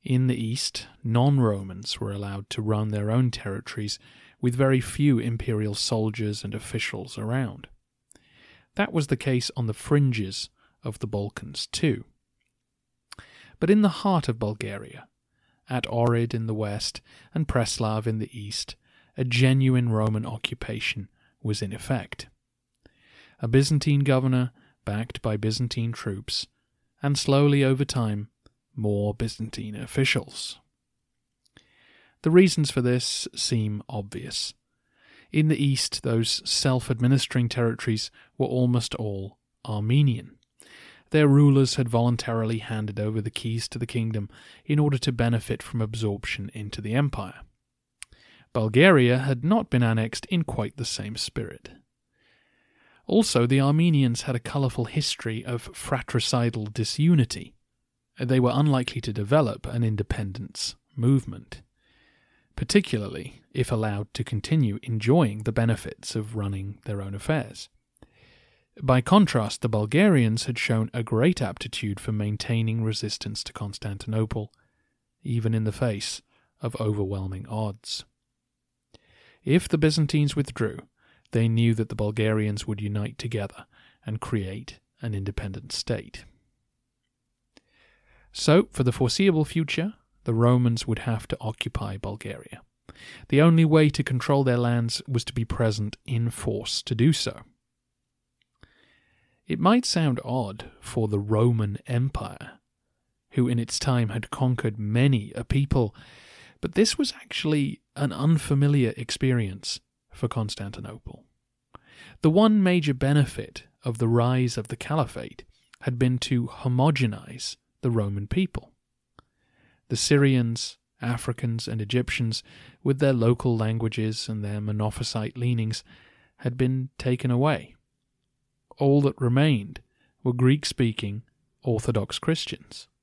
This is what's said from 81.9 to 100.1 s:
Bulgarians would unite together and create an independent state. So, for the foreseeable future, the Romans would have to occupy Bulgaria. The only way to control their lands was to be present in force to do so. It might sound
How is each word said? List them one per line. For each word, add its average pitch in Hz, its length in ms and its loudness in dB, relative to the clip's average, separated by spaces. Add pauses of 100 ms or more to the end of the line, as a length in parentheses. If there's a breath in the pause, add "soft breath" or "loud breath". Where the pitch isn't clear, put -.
Bulgarians 107 720 0
would 104 120 -4
unite 104 380 -4
together 113 480 -8 (400 soft breath)
and 110 160 -6
create 101 580 -6 (220)
an 110 140 -6
independent 98 560 -8
state. - 540 -8 (2000 soft breath)
So, 165 380 4
for - 140 -2
the 123 80 4
foreseeable 156 540 2
future, 165 500 -4 (280)
the 113 120 -2
Romans 120 500 4
would 113 140 -2
have 110 300 -4
to - 120 -4
occupy 104 560 -6
Bulgaria. - 640 -12 (680 loud breath)
The 139 120 6
only 165 240 8
way 156 240 6
to 143 140 -2
control 135 400 2
their 123 160 2
lands 120 480 0
was 123 160 0
to - 100 -10
be 113 120 -2
present 107 600 -2
in 117 240 -2
force - 540 -6
to - 100 -4
do 120 180 6
so. - 300 -2 (2000 soft breath)
It - 140 -4
might 226 240 4
sound 147 400 0